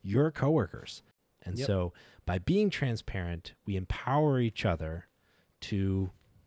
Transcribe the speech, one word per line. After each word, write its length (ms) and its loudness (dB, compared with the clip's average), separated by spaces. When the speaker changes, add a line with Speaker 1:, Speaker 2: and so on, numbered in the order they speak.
Speaker 1:
your 280 2
coworkers. 720 -2
And 120 -4
Speaker 2:
Yep. 80 0
Speaker 1:
so 260 0
by 120 0
being 320 2
transparent, 840 -4
we 120 -2
empower 640 0
each 260 0
other 400 -2
to 480 0